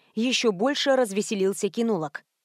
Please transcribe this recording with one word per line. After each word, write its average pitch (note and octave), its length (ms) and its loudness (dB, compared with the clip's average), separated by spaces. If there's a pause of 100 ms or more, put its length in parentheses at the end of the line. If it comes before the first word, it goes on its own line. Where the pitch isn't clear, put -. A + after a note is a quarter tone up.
(160)
Еще A#3 360 2
больше C4+ 440 0
развеселился G3 760 0
кинолог. G3+ 540 -2 (220)